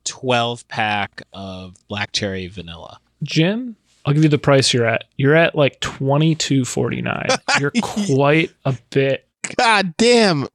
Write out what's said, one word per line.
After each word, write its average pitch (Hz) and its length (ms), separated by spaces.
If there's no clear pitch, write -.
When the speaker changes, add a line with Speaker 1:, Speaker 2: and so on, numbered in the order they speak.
Speaker 1:
twelve 120 640
pack 104 560
of 92 420
black 104 240
cherry 95 360
vanilla. 85 520
Speaker 2:
Jim, 208 520
I'll 143 80
give 151 100
you 156 60
the 147 80
price 135 360
you're 120 120
at. 113 200
You're 139 180
at, 165 200
like, 139 240
twenty-two 143 840
forty-nine. 123 640
Speaker 1:
<laughs> 285 160
Speaker 2:
You're 143 120
quite 151 720
a 131 100
bit 135 360
Speaker 1:
God 208 400
damn. 220 580